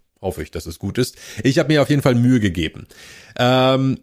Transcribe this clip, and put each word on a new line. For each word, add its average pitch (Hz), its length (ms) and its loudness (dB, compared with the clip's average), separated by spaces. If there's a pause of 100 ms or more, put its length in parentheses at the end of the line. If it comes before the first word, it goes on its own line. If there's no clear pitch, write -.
(180)
hoffe 90 240 -8
ich, - 80 -12
dass 82 140 -12
es 82 140 -14
gut 101 180 -8
ist. - 200 -2 (260)
Ich 135 160 2
habe 151 140 0
mir 147 100 4
auf 131 80 -2
jeden 147 100 2
Fall 131 140 2
Mühe 123 260 4
gegeben. 87 460 -4 (500)
Ähm, 131 680 2